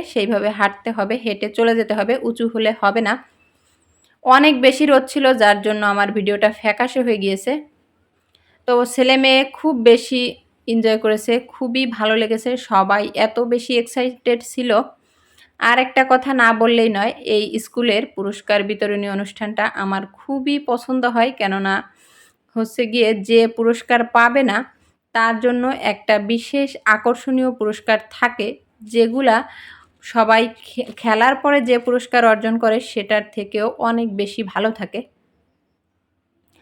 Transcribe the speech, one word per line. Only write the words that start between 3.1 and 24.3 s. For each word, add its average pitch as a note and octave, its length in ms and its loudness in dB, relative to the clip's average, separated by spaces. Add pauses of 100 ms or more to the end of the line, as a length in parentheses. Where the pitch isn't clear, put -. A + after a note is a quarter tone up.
অনেক C#4 360 6
বেশি C4+ 240 4
রোদ C4+ 220 4
ছিল, C#4 260 -2
যার G#3 280 4
জন্য G#3+ 240 -2
আমার G3+ 260 0
ভিডিওটা G#3 400 0
ফ্যাকাশে A3+ 500 -4
হয়ে A#3 200 -2
গিয়েছে। F#3+ 300 -4 (1160)
তো B3 60 2 (120)
ছেলে B3+ 320 2
মেয়ে C4 240 4 (120)
খুব D#4 260 -2
বেশি B3 420 4 (460)
এনজয় A3+ 320 2
করেছে, G#3+ 340 0 (140)
খুবই C4 380 -4
ভালো A3 300 -2
লেগেছে, A3 420 -2
সবাই G3+ 460 0 (120)
এত A3 240 0
বেশি A#3+ 380 -2
এক্সাইটেড A#3+ 680 -2
ছিল। - 240 -6 (880)
আর A#3 200 2
একটা B3+ 240 2
কথা C4 300 0
না A#3+ 200 4
বললেই A3+ 360 2
নয়, G#3 240 -2 (120)
এই G#3+ 180 0 (160)
স্কুলের A3+ 440 -2 (100)
পুরস্কার G3+ 500 -2
বিতরণী G3+ 460 -4
অনুষ্ঠানটা G#3 560 -6 (100)
আমার G3 280 -4 (100)
খুবই C#4 460 -4
পছন্দ B3+ 460 -4
হয়, A#3+ 260 0
কেননা G3 440 -4 (800)
হচ্ছে A3+ 300 -4
গিয়ে A3 240 0 (140)
যে A3+ 240 4
পুরস্কার A#3 520 0 (140)
পাবে A#3+ 300 4